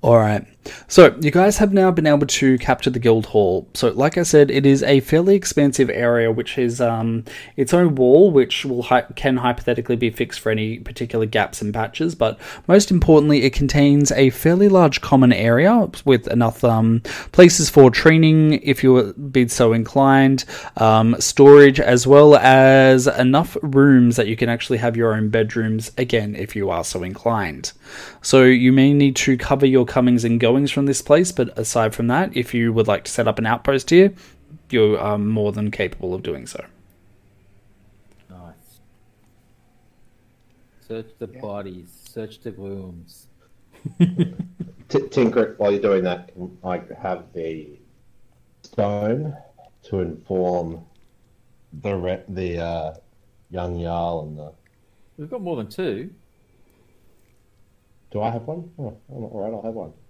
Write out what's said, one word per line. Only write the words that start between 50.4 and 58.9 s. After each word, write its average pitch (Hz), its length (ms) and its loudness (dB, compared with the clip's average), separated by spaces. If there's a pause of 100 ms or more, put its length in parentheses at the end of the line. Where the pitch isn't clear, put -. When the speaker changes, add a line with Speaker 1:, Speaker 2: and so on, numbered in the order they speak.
Speaker 4:
the 101 140 -8
re-, 90 320 -8
the, 90 300 -10
uh, 82 360 -10 (560)
young 87 300 -12
Jarl 85 480 -8
and 76 100 -18
the 76 140 -20 (640)
Speaker 2:
We've 156 140 -18
got 240 120 -14
more 175 140 -10
than 107 120 -12
two. 147 420 -12 (2000)
Speaker 4:
Do 104 120 -12
I 113 80 -8
have 117 120 -12
one? 165 260 -16 (100)
Oh, 131 180 -16 (120)